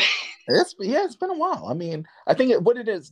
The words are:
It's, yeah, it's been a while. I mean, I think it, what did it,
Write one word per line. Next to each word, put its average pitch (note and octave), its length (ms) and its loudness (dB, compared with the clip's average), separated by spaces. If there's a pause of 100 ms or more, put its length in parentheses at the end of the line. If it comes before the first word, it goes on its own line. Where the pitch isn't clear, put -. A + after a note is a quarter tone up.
(500)
It's, C#4+ 300 2
yeah, B3 240 0
it's D#4 100 -6
been F#4 140 -6
a F#4+ 80 -4
while. D#4 320 -2
I B2 60 -4
mean, E3 340 -6 (180)
I - 60 4
think B3+ 200 4
it, F3+ 100 2
what A3 120 4
did A#3 140 -8
it, F#3 240 -4